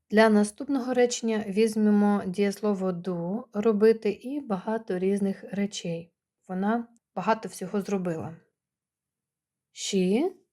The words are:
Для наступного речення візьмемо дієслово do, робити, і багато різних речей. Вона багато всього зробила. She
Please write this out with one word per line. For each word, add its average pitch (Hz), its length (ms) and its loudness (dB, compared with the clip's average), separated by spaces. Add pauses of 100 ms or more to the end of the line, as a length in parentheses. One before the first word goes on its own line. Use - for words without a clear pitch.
Для 220 200 6
наступного 240 640 0
речення 240 540 0
візьмемо 208 800 4
дієслово 196 640 -2
do, 175 520 -6 (100)
робити, 220 580 2
і 254 300 -8
багато 220 580 -4
різних 196 520 -2
речей. 180 640 -6 (340)
Вона 208 400 -2 (280)
багато 208 340 -2
всього 196 320 -6
зробила. 175 540 -4 (1400)
She 208 580 0 (220)